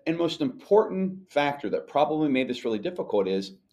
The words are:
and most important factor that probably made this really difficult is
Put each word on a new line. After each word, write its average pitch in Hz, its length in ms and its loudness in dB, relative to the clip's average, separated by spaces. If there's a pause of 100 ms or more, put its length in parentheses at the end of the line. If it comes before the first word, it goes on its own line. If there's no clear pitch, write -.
and 165 100 0
most 170 240 -2
important 185 880 0
factor 143 400 0
that - 160 -2
probably 151 440 2
made 131 180 0
this 123 160 -6
really 113 140 0
difficult 104 500 -2
is 190 280 -2 (160)